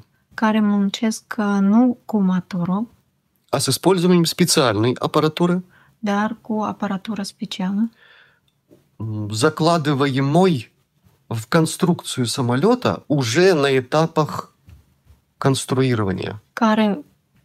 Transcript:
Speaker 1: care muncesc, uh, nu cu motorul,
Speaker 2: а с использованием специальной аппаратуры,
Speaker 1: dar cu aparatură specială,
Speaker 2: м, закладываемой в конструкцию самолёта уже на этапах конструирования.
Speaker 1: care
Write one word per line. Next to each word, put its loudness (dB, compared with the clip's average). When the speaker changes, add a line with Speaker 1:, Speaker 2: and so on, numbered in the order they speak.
Speaker 1:
care 0
muncesc, -2
uh, -2
nu 4
cu -2
motorul, -2
Speaker 2:
а 2
с -2
использованием 4
специальной 2
аппаратуры, 0
Speaker 1:
dar -2
cu -6
aparatură -6
specială, -4
Speaker 2:
м, -8
закладываемой 0
в -8
конструкцию 0
самолёта 0
уже 2
на 2
этапах -2
конструирования. -2
Speaker 1:
care 0